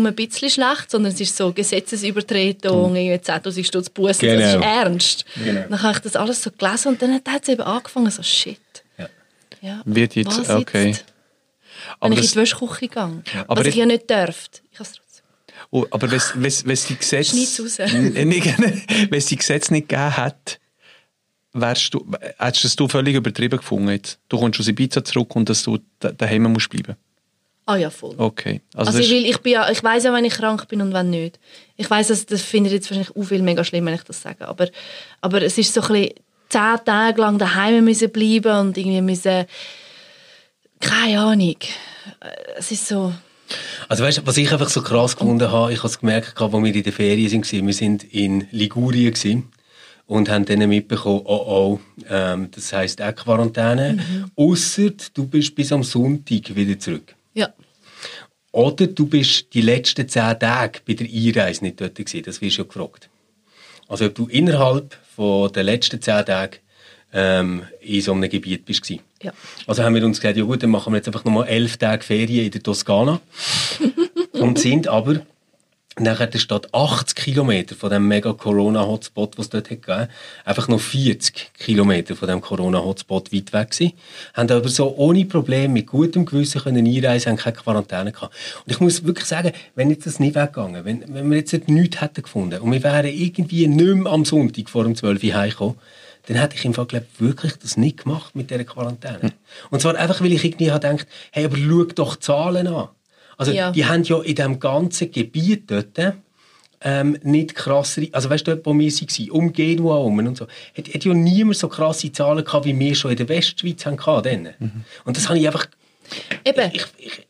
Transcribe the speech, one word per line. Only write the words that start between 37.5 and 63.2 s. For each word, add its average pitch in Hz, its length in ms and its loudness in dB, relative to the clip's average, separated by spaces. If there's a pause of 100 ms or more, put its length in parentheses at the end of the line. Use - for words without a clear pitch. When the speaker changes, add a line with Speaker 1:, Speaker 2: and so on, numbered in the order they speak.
Speaker 1:
müssen 226 260 4
bleiben 220 480 2
und 196 200 0
irgendwie 190 240 0
müssen... 185 440 0 (1300)
Keine 220 400 2
Ahnung. 208 360 2 (640)
Äh, - 80 -20 (300)
es 180 120 -10
ist 214 160 -6
so. 190 260 -2 (760)
Speaker 2:
Also 113 160 0
weißt 147 140 2
du, 139 80 -8
was 131 100 0
ich 143 160 2
einfach 143 160 2
so - 140 0
krass 120 340 2
gefunden 117 340 2
habe, 117 220 2
ich 113 60 -4
habe 120 100 -4
es - 120 -6
gemerkt, 110 400 -2
als 107 120 0
wir 107 220 2
in 104 80 0
der 98 100 -4
Ferien 107 360 2
sind, 104 380 0
wir 101 60 2
sind 104 320 0
in 98 460 0
Ligurien 120 640 2
gewesen 113 300 0 (600)
und 107 220 0
haben 104 160 0
dann 104 240 2
mitbekommen, 104 560 0
oh, 104 220 -2
oh, 98 340 2 (300)
ähm, 92 400 -2
das - 220 -12
heisst 95 280 -4
auch 107 140 -4
Quarantäne. 117 800 0
Speaker 1:
Mhm. 185 400 -4
Speaker 2:
Ausser 175 560 2 (240)
du 139 120 -2
bist 147 280 0
bis 139 180 -2
am 135 120 2
Sonntag 123 720 0
wieder 101 220 0
zurück. - 360 -10 (200)
Speaker 1:
Ja. 214 180 -2 (1000)
Speaker 2:
Oder 143 380 4
du 151 180 2
bist - 460 2
die 123 80 2
letzten 127 480 2
zehn 113 320 0
Tage 117 460 -2
bei 113 80 -2
der 117 120 -4
Einreise 113 580 0
nicht 87 160 -8
dort 92 140 -8
gewesen. 92 300 -10
Das 90 160 -14
wirst 101 180 -2
du 104 40 -6
ja 87 40 -8
gefragt. - 420 -14 (800)